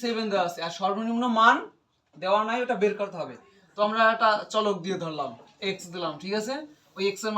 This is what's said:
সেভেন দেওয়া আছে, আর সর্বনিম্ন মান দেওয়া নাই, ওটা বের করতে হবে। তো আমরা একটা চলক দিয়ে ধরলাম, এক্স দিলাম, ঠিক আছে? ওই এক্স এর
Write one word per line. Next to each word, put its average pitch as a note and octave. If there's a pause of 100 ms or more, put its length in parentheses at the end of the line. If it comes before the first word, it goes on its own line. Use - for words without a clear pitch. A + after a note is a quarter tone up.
সেভেন A3+
দেওয়া F#3
আছে, E3
আর E3+
সর্বনিম্ন A3+ (140)
মান A#3 (600)
দেওয়া F#3+
নাই, A#3+
ওটা A#3+
বের G3+
করতে F#3+
হবে। B2+ (400)
তো -
আমরা A3 (140)
একটা A#3 (240)
চলক G#3
দিয়ে F#3
ধরলাম, D3 (380)
এক্স F#3 (100)
দিলাম, E3 (100)
ঠিক F#3+
আছে? A#3+ (420)
ওই F#3+
এক্স G3
এর G#3+